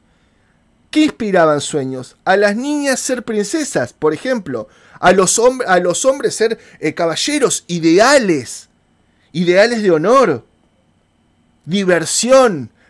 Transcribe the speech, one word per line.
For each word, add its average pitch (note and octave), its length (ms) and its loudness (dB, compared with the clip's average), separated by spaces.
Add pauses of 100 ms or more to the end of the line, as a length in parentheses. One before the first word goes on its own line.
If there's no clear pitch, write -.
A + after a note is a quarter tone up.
(920)
¿Qué D4+ 80 0
inspiraban F#3 600 0
sueños? C3 640 -8
A F#3+ 120 2
las G3+ 180 2
niñas C#4+ 460 -4
ser A#3+ 240 -4
princesas, G#3 680 -4
por D#3 220 -2
ejemplo. D3+ 540 -6 (320)
A E3 100 4
los F#3+ 300 2
hom-, B3+ 260 2
a F3+ 140 2
los F3 240 -2
hombres C4+ 320 0
ser, A3 240 -2 (180)
eh, D#3 160 -4
caballeros, F3+ 720 -4
ideales. F3 1040 0 (640)
Ideales G3 500 2
de G3+ 80 2
honor. F3 560 2 (1160)
Diversión. F3+ 1080 0 (200)